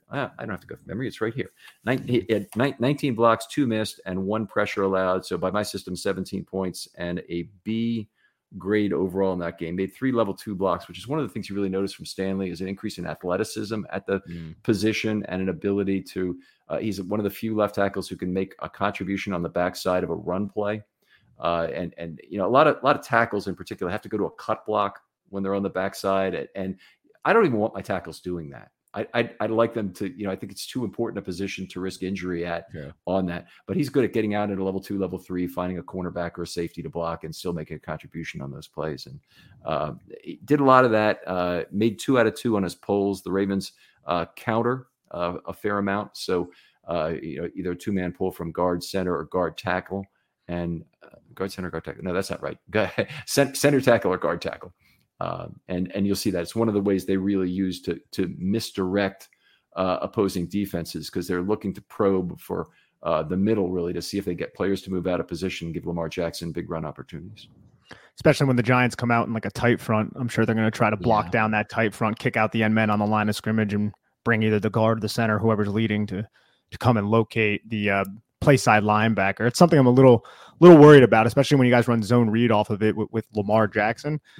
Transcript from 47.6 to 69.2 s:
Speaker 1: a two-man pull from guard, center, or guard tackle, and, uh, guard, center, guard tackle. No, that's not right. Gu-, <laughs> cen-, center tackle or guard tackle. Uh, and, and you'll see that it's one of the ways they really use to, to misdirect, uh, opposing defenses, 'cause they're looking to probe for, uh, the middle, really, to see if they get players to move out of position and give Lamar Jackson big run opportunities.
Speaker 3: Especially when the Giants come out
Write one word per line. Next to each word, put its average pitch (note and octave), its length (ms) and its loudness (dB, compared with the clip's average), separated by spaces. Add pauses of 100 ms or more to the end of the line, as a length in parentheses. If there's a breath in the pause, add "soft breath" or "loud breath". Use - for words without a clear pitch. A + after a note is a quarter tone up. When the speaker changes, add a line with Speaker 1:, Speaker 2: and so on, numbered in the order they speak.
Speaker 1:
a E2+ 40 -6
two-man F#2 360 -4
pull F#2 200 -4
from E2 200 -8
guard, F2+ 320 -2
center, F2+ 340 -4
or D2+ 60 -6
guard E2 340 -4
tackle, F#2+ 480 -4 (420)
and, E2+ 380 -6 (160)
uh, - 140 -20 (180)
guard, F#2+ 180 -8
center, F2+ 200 -10
guard E2 140 -8
tackle. - 180 -12
No, F2+ 100 -4
that's F#2+ 160 -4
not - 140 -8
right. C#2+ 160 -8 (100)
Gu-, G#2+ 160 0 (220)
<laughs> - 180 -16
cen-, C3+ 300 2
center C#3 260 4
tackle A2 320 4
or F2+ 60 -2
guard E2+ 200 -2
tackle. - 320 -10 (480)
Uh, G1+ 280 -6 (220)
and, F2+ 260 -4
and G2 100 0
you'll G2 120 0
see G#2 140 -2
that F2 100 -2
it's - 140 -10
one A2+ 120 2
of G#2+ 60 0
the G2+ 80 2
ways G2 240 0
they G2 100 0
really F#2+ 340 0
use F#2 320 -4
to, F2 160 -6 (140)
to F2+ 260 -4
misdirect, F#2+ 920 -4 (480)
uh, F#2 240 0
opposing F#2+ 460 -2
defenses, F2 640 -6
'cause F2+ 180 -6
they're F2+ 160 -2
looking G2+ 300 -2
to - 100 -16
probe F#2+ 580 -2
for, F2+ 280 -8 (340)
uh, D#2+ 200 0
the D#2+ 140 -4
middle, G2+ 320 2
really, F2 240 -4
to E2+ 80 -6
see - 160 -8
if G2 80 -4
they F2+ 100 -4
get E2 180 -8
players F#2+ 280 -2
to F#2+ 100 -12
move F#2 160 -4
out F2+ 140 0
of - 60 -12
position F2 400 -6
and E2 60 -8
give D#2+ 120 -8
Lamar E2+ 240 -6
Jackson E2+ 420 -6
big E2 180 -8
run E2 140 -6
opportunities. E2+ 640 -14 (720 soft breath)
Speaker 3:
Especially D3 300 4
when C3 100 2
the A#2+ 60 2
Giants B2 320 4
come A#2+ 160 -2
out A#2+ 160 2